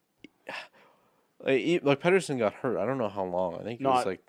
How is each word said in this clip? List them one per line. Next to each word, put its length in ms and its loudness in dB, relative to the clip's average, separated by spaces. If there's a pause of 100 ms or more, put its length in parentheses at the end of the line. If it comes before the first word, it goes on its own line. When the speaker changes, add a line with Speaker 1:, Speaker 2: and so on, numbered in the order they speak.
(480)
Speaker 1:
<sighs> 40 -10 (920)
like, 160 4
e-, 220 2
like, 180 2
Pettersson 380 2
got 160 2
hurt. 240 -2
I 80 0
don't 120 -2
know 120 -2
how 160 -4
long. 300 -2
I 80 -10
think 180 -8
it 40 -2
was, 100 4
Speaker 2:
Not 100 2
Speaker 1:
like, 240 -4